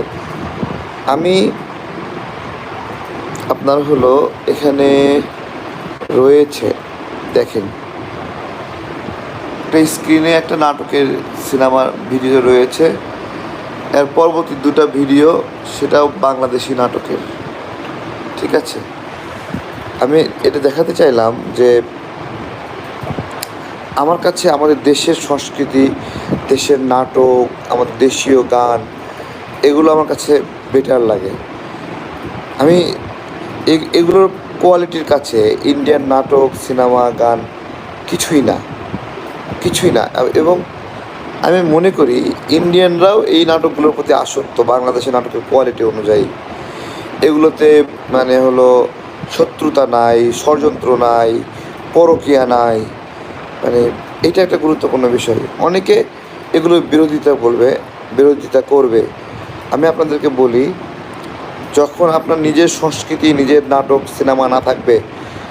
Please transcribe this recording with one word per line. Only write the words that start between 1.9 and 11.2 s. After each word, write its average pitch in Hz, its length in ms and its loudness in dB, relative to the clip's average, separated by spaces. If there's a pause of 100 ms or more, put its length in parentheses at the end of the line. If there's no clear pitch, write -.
আপনার 139 300 0 (100)
হলো 127 240 4 (400)
এখানে 139 360 2 (1300)
রয়েছে, 143 500 4 (680)
দেখেন, 113 300 -2 (2000)
একটা 160 140 2 (160)
স্ক্রিনে 160 460 2
একটা 165 160 -4
নাটকের 143 500 0 (380)